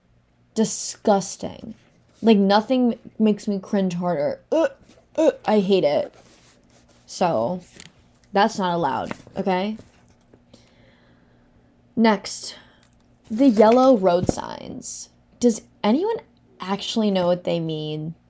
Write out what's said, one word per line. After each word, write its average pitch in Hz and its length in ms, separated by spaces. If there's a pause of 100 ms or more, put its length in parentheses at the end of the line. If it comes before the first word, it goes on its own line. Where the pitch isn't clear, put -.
(560)
Disgusting. - 1160 (480)
Like, 220 160
nothing 220 600 (200)
makes 214 300
me 196 100
cringe 190 360
harder. 170 440 (100)
Uh, 311 200 (480)
uh, 311 140 (140)
I 214 140
hate 190 240
it. 143 300 (920)
So, 170 540 (720)
that's 214 240
not 180 160
allowed, 131 400 (240)
okay? 196 400 (2250)
Next, - 600 (720)
the 240 180
yellow 240 480
road 185 320
signs. - 840 (300)
Does 233 220 (220)
anyone 359 340 (420)
actually 202 520
know 180 160
what 180 160
they 170 160
mean? 156 560 (140)